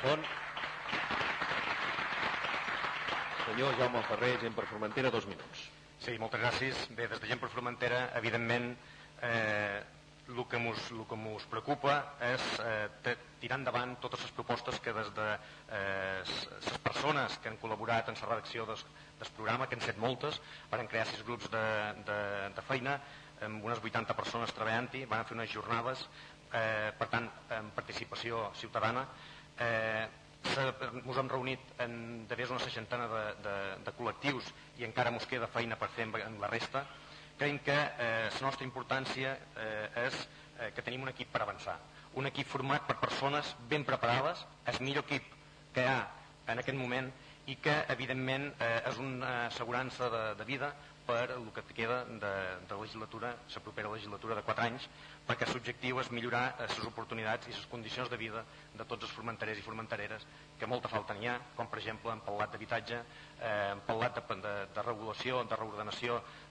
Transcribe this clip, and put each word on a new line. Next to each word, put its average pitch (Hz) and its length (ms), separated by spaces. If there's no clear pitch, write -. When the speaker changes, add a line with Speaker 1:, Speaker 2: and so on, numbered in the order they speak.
Speaker 1:
Font. 151 240
Senyor 123 320
Jaume 123 320
Ferrer, 120 320
Gent 113 100
per 107 160
Formentera, 107 400
dos 110 160
minuts. - 400
Speaker 2:
Sí, 117 160
moltes 110 220
gràcies. 127 500
Bé, 117 160
des 110 80
de 110 140
Gent 120 100
per 120 80
Formentera, 123 680
evidentment, 117 560
eh, 107 560
lo 123 180
que 120 160
mos, 113 300
lo 110 160
que 117 80
mos 110 340
preocupa 139 720
és, 120 240
eh, 107 280
te-, 120 160
tirar 127 160
endavant 123 460
totes 123 180
les - 160
propostes 120 460
que 120 100
des 107 220
de, 107 120
eh, 98 500
s-, - 280
s-, 120 140
persones 135 400
que 113 140
han 110 100
col·laborat 113 480
en 110 80
la 107 100
redacció 113 380
des, 107 160
del 110 180
programa, 113 320
que 123 80
han 113 80
set 113 160
moltes, 131 380
varen 113 180
crear 113 160
sis - 200
grups 117 280
de, 110 120
de, 104 120
de 95 100
feina, 135 320
amb 107 200
unes 113 180
vuitanta 113 340
persones 110 360
treballant-hi, 120 520
van 110 240
fer 113 80
unes 113 160
jornades, 113 540
eh, 110 400
per 113 140
tant, 117 160
amb 107 240
participació 113 680
ciutadana. 117 480
Eh, 110 460
s'ha, 135 180
mos 127 180
hem 131 80
reunit 127 560
en, 117 440
de 117 100
més 123 100
una 123 160
seixantena 120 460
de, 110 120
de, 101 100
de 117 140
col·lectius 120 500
i 120 80
encara 120 240
mos 113 160
queda 117 240
feina 117 240
per 101 160
fer 113 160
amb, 110 140
amb 107 180
la 104 80
resta. 113 320
Creiem 147 240
que, 143 160
eh, 117 560
la - 160
nostra 131 160
importància, 131 720
eh, 110 540
és, 131 200
eh, 113 160
que - 80
tenim 135 240
un 131 80
equip - 160
per 110 160
avançar, 95 320
un 135 80
equip 139 240
format 139 400
per 131 80
persones 143 560
ben 147 160
preparades, 131 560
el 120 160
millor 139 240
equip - 280
que 127 120
hi 127 60
ha 117 160
en 117 140
aquest 135 180
moment 127 300
i 131 80
que, 151 140
evidentment, 131 600
eh, 117 240
és 127 160
una 127 480
assegurança 123 580
de, 113 120
de 107 80
vida 135 220
per 120 280
el 123 80
que 113 80
et - 120
queda 117 320
de, 104 240
de 101 120
legislatura, 110 540
la 110 100
propera 107 280
legislatura 107 440
de 104 120
quatre 113 180
anys, 117 220
perquè 117 240
l'objectiu 123 480
és 127 120
millorar, 123 440
eh, 117 160
les 107 160
oportunitats 113 600
i 120 60
les - 140
condicions 120 420
de 120 100
vida 110 260
de 113 140
tots 110 160
els 110 120
formenterers 110 440
i 95 80
formentereres, 107 580
que 110 140
molta 123 200
falta 107 280
n'hi 113 80
ha, 123 100
com 117 80
per 110 160
exemple 110 320
hem 110 80
parlat 107 320
d'habitatge, 113 460
eh, 110 100
hem 101 140
parlat 117 320
de, 107 280
de, 101 80
de 104 120
regulació, 117 560
de 110 160
reordenació 110 640